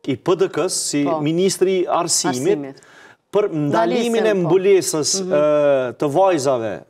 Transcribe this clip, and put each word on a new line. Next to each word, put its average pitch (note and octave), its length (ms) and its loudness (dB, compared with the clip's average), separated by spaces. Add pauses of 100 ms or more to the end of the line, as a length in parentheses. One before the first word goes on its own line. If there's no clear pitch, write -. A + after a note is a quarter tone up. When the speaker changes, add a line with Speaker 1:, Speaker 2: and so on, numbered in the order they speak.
Speaker 1:
i C3 120 -4
P F3 200 0
D F3+ 120 0
K-s, F3+ 240 -4 (160)
si C#3+ 160 -2
Speaker 2:
Po. D#3 160 -2
Speaker 1:
ministri F3+ 600 0
i F3 80 -2
arsimit, E3 480 -2
Speaker 2:
Arsimit. C#3 460 -4 (500)
Speaker 1:
për G3+ 180 2
ndalimin A3 760 0
e G#3 80 2
Speaker 2:
Ndalisin, F#3 80 0
po. E3 60 0
Speaker 1:
mbulesës, F#3 760 2
Speaker 2:
Mhm. F3+ 100 -4
Speaker 1:
e, D3 600 2
të D3+ 180 -2
vajzave C#3 640 2 (160)